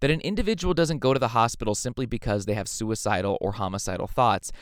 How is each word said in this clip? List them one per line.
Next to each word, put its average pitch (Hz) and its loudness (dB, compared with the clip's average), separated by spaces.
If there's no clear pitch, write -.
that 143 4
an 160 0
individual 202 0
doesn't 156 2
go 131 4
to 135 2
the 123 2
hospital 113 2
simply 123 -4
because 107 -2
they 104 0
have 101 -4
suicidal 101 -2
or 101 -2
homicidal 95 -4
thoughts, 113 2